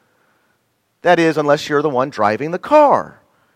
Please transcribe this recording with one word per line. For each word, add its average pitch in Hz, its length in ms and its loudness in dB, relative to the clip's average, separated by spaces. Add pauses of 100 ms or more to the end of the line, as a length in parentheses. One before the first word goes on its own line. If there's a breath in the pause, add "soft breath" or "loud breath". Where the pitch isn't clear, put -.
(1040)
That 175 160 2
is, 160 200 0
unless 147 280 0
you're 147 140 0
the 156 80 0
one 135 220 -4
driving 107 400 -4
the 180 80 -8
car. 214 640 0 (340)